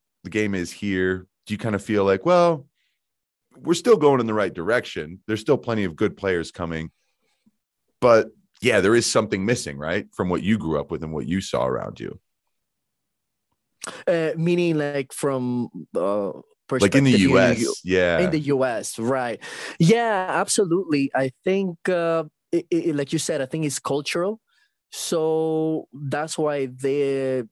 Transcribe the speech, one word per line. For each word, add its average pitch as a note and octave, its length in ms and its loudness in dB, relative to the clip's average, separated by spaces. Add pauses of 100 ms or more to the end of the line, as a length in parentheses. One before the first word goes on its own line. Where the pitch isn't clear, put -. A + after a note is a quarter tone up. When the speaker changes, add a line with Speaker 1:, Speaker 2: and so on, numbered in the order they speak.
(240)
Speaker 1:
the F#2+ 60 -12
game G#2+ 260 -2
is F2 160 -4
here. F#2 560 -2 (180)
Do G#2+ 80 -6
you G#2 40 -6
kind A2 180 -2
of G2 80 -4
feel G#2 200 0
like, F#2+ 220 2
"Well, E3+ 420 2 (880)
we're C3+ 180 -2
still G#3+ 240 4
going C#3+ 220 4
in A2+ 80 0
the A2 60 -2
right G2+ 200 0
direction. F2+ 720 -4
There's A2 140 -2
still C3+ 160 2
plenty A2 280 -2
of E2 100 -6
good G2 220 0
players F2+ 340 -2
coming." E2 400 -8 (1080)
But A#2 280 6 (320)
yeah, A2 200 4
there G2 120 4
is A#2+ 120 4
something G#2 400 0
missing, G#2+ 320 -4
right? D#2+ 360 -4
From F#2 160 -4
what F2+ 140 0
you G#2+ 140 2
grew D#2 220 -2
up D2 120 -8
with D2+ 120 -6
and D#2 100 -8
what C#2+ 140 -6
you F2+ 120 -2
saw B1+ 260 -4
around G#1 340 -6
you. - 200 -12 (1900)
Speaker 2:
Uh, E3 300 0
meaning, E3+ 420 2
like, C#3+ 360 -4
from, B2 560 -2 (260)
uh, G2 360 0 (380)
Speaker 1:
Like, A2+ 240 2
in C#3 120 6
the C3 80 6
Speaker 2:
perspective A2 60 6
here F2+ 100 6
in - 20 4
Speaker 1:
U F#2 80 6
S, E2+ 200 4
Speaker 2:
U-, - 140 0 (120)
Speaker 1:
yeah. F2+ 340 4
Speaker 2:
in F2 120 0
the D#3 80 -2
U C3+ 260 0
S, A2+ 340 -6
right. A#2+ 400 -2 (400)
Yeah, G#3 500 4
absolutely. E3 840 0
I C3 160 0 (140)
think, F#3 320 0 (100)
uh, E3 380 0 (260)
it, E3 180 0
it, E3 260 0
like C#3+ 180 -4
you D#3 60 0
said, D3+ 220 -4
I C3 40 -2
think D#3+ 200 -4
it's C#3 140 -4
cultural. F3 600 -4 (500)
So D#3+ 1000 0
that's D3 440 -6
why D3 280 0
the, C3+ 880 -2